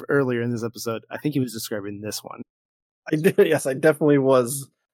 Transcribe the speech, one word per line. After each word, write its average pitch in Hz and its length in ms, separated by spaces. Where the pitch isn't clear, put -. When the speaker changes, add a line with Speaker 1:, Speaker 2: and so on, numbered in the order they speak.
Speaker 1:
earlier 127 340
in 120 100
this 117 120
episode, 113 460
I 131 80
think 151 160
he 143 80
was 123 120
describing 104 480
this 104 220
one. - 180
Speaker 2:
I 156 60
did, 170 200
<laughs> 202 100
yes, 151 180
I 135 80
definitely 147 460
was 135 500